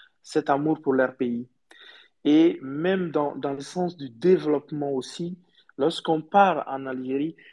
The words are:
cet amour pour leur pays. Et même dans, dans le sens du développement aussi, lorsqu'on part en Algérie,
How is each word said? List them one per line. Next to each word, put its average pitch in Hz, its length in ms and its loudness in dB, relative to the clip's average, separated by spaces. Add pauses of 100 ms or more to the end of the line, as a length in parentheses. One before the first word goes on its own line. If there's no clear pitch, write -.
(240)
cet - 260 -2
amour 151 320 0
pour 135 120 2
leur 127 200 2
pays. 120 320 -4 (800)
Et 156 380 4
même 165 500 -2
dans, 147 240 -2
dans 143 160 -6
le 139 80 -8
sens 175 360 -6
du 143 140 -12
développement 147 800 0
aussi, 170 480 -6 (400)
lorsqu'on 160 420 0
part 180 460 4
en 135 200 -8
Algérie, 131 500 -4 (160)